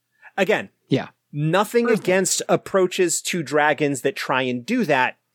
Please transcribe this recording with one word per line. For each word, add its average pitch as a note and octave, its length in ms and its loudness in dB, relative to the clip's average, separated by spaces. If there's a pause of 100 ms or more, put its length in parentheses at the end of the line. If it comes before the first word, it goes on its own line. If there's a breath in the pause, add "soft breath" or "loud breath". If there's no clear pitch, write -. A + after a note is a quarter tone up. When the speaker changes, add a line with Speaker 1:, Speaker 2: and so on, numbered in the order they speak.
(360 loud breath)
Speaker 1:
Again, F3+ 340 0 (180)
Speaker 2:
Yeah. A2+ 220 -2 (220)
Speaker 1:
nothing F#3+ 540 0
Speaker 2:
Earth A#3+ 140 2
Dawn. - 40 -14
Speaker 1:
against F#3 460 0
approaches F3+ 760 0
to F3 200 -4
dragons C#3+ 580 0
that C#3 140 -2
try C3 260 -2
and B2 240 -4
do A#3+ 200 0
that. C3 320 0 (180)